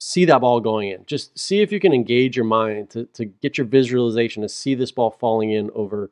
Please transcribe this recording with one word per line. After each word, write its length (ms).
see 220
that 160
ball 200
going 280
in. 180
Just 320
see 220
if 100
you 80
can 140
engage 440
your 80
mind 460
to, 160
to 200
get 300
your 100
visualization 760
to 60
see 260
this 160
ball 200
falling 400
in 240
over 380